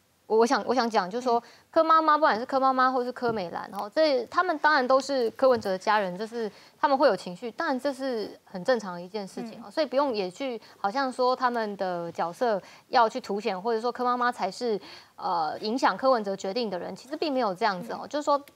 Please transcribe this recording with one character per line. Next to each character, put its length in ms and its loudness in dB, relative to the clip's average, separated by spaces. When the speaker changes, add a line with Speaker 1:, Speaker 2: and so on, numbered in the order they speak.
Speaker 1:
我， 120 2
我 80 8
想， 200 2
我 80 0
想 140 2
讲， 200 0
就 120 -6
是 40 -10
说， 140 4
Speaker 2:
嗯。 40 -2
Speaker 1:
柯 80 6
妈 160 6
妈， 160 4
不 60 2
管 180 4
是 60 -6
柯 120 0
妈 140 4
妈 180 4
或 140 0
是 80 -6
柯 180 -2
美 200 -4
兰， 200 -8
然 80 -12
后 120 -6
这， 380 4
他 140 0
们 180 0
当 120 4
然 160 4
都 100 6
是 340 0
柯 140 2
文 140 6
哲 80 -4
的 80 0
家 220 2
人， 180 -2
这 100 -8
是 240 -6
他 80 2
们 80 4
会 100 6
有 80 6
情 220 -8
绪， 140 -8
当 180 -6
然 100 0
这 140 -2
是 380 -4
很 180 -10
正 160 2
常 140 -8
的 80 -10
一 40 -14
件 220 -8
事 140 -12
情 160 -12
哦， 80 -16
Speaker 2:
嗯。 40 -16
Speaker 1:
所 120 -2
以 40 0
不 80 -8
用 200 2
也 160 -2
去 280 -6
好 120 -2
像 220 -2
说 240 0
他 140 0
们 260 -4
的 360 -4
角 200 -4
色 260 0
要 180 4
去 140 -4
凸 180 -6
显， 220 -4
或 140 -2
者 40 -2
说 140 -4
柯 100 -8
妈 140 0
妈 160 0
才 180 -4
是， 300 -4
呃， 440 -2
影 180 -4
响 160 2
柯 160 2
文 140 2
哲 100 -4
决 200 -6
定 160 -4
的 80 -4
人， 180 -8
其 100 -20
实 80 -10
并 160 -4
没 100 0
有 140 0
这 120 -2
样 160 0
子 100 -10
哦， 120 -10
Speaker 2:
嗯。 40 -14
Speaker 1:
就 100 -6
是 60 -6
说 180 0